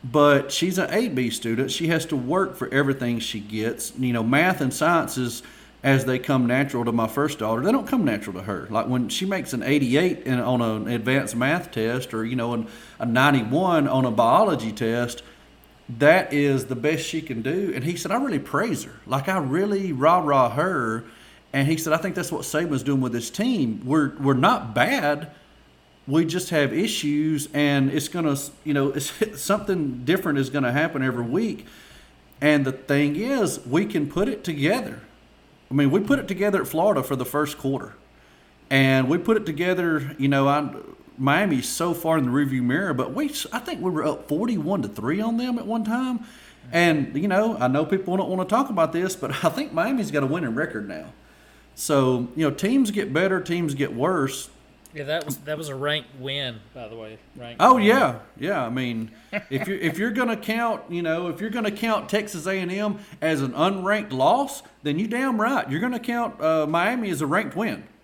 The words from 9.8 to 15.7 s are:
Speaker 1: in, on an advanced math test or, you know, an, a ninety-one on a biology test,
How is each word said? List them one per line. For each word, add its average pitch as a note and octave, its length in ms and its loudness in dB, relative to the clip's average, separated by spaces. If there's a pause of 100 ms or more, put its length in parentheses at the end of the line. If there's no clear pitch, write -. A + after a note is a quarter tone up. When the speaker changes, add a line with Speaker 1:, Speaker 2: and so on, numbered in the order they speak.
Speaker 1:
in, B2+ 160 0
on B2 220 2
an A2 260 -2
advanced A#2+ 480 0
math D3 360 -2
test A#2 440 -2
or, A2 100 -2
you A#2+ 100 -4
know, A#2+ 180 -2
an, A2+ 140 -4 (300)
a - 80 -4
ninety-one C#3 840 4
on C3 180 2
a B2 60 0
biology A#2+ 600 4
test, A#2+ 520 -2 (760)